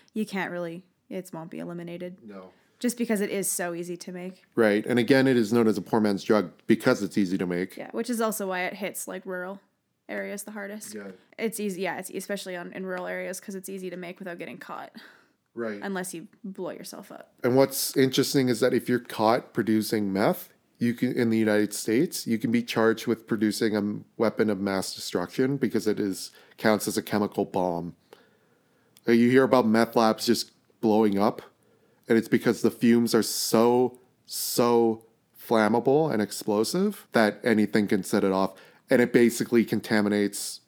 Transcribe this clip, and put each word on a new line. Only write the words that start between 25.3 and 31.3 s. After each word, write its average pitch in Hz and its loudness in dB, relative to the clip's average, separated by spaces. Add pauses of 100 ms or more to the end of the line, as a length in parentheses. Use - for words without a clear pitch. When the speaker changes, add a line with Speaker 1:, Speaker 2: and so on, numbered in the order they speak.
Speaker 2:
because 110 -2
it 104 0
is, 98 -4 (260)
counts 107 2
as 107 -4
a 104 -2
chemical 104 -2
bomb. 87 -4 (1120)
Uh, 117 4
you 120 4
hear 131 6
about 123 4
meth 113 2
labs 110 2
just 113 0 (320)
blowing 107 4
up, 107 0 (680)